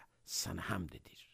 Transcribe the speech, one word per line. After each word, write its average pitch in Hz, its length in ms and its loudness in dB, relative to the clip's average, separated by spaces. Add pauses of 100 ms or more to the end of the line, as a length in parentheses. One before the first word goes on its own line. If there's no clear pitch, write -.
(220)
sənə - 480 0
həmd 90 240 2
edir. - 280 -14 (120)